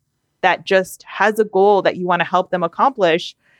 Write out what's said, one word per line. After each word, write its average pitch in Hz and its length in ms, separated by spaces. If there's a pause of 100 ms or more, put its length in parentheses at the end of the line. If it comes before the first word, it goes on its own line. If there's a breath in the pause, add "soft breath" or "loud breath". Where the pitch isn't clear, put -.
(400)
that 175 240
just 190 400
has 214 340
a 220 60
goal 196 380
that 175 140
you 180 100
want 175 140
to 165 60
help 185 240
them 180 120
accomplish, 180 720 (240)